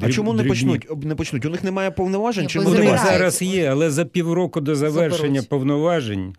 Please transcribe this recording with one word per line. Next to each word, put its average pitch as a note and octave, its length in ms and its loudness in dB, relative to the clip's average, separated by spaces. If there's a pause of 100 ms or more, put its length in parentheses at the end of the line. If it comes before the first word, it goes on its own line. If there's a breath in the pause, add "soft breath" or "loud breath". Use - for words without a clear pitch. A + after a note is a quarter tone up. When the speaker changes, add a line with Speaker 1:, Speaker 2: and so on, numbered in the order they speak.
Speaker 1:
дріб-, B2 80 2
Speaker 2:
чому G#3+ 200 0
не A2+ 100 0
Speaker 1:
дрібні. C3+ 60 2
Speaker 2:
почнуть? B2+ 400 0
Об-, D3+ 160 -8
не D#3 100 -4
почнуть? D3 300 -4
У D#3 40 -2
них F3 140 -6
немає F#3+ 280 -2
повноважень G3 520 -2
Speaker 3:
Ні, C#3 60 -4
Speaker 2:
чи - 100 -2
Speaker 3:
бо G3 60 2
Speaker 1:
У F#3+ 40 2
них - 100 4
Speaker 2:
мотивації? G#3 320 4
Speaker 3:
забирають. F3+ 220 2
Speaker 1:
зараз F#3 220 -2
є, D#3 160 2
але D3+ 200 2
за D3+ 140 0
півроку E3+ 560 -2
до D3 140 0
завершення D3+ 520 0
Speaker 3:
Заберуть. C#3 220 0
Speaker 1:
повноважень, C#3 880 -2